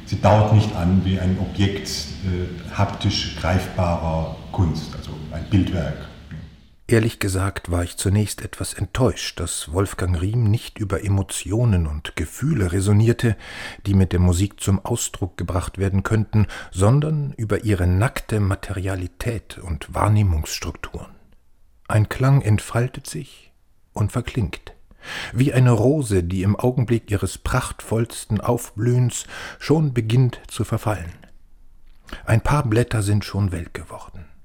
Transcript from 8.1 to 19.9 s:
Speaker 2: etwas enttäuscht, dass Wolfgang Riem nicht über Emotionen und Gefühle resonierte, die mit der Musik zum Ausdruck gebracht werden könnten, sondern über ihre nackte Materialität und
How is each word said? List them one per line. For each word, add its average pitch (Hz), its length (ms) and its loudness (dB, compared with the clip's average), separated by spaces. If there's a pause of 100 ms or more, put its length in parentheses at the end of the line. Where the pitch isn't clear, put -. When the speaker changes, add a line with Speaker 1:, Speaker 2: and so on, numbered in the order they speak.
Speaker 2:
etwas - 320 -8
enttäuscht, - 680 -2
dass 85 320 -6
Wolfgang 92 480 0
Riem 110 240 0
nicht - 340 0
über 104 240 -4
Emotionen 98 840 0
und 73 300 -8
Gefühle 123 560 -2
resonierte, 104 600 4 (520)
die 98 80 2
mit 95 180 4
der 90 80 2
Musik 90 400 2
zum 98 240 0
Ausdruck - 540 -6
gebracht 85 400 -4
werden 95 240 0
könnten, 110 460 2 (220)
sondern 143 680 2
über 104 260 -2
ihre 92 220 2
nackte 104 540 0
Materialität 95 1160 -4
und - 380 -8